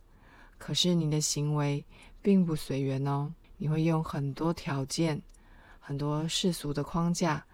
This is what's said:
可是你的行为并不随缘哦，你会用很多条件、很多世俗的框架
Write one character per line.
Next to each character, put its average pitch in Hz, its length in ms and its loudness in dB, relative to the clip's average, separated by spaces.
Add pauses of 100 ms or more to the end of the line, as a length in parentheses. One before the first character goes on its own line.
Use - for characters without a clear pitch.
(560)
可 - 160 -10
是 175 220 4
你 156 160 2
的 151 100 2
行 147 340 0
为 143 300 0 (380)
并 190 240 6
不 156 100 0
随 135 240 -4
缘 135 260 -2
哦， 143 240 -2 (280)
你 147 100 -4
会 156 140 2
用 160 200 2
很 139 300 -4
多 165 220 0
条 139 320 -4
件、 156 340 0 (580)
很 143 200 -8
多 151 280 -2
世 175 240 0
俗 147 220 -4
的 147 100 -2
框 170 300 0
架 156 420 0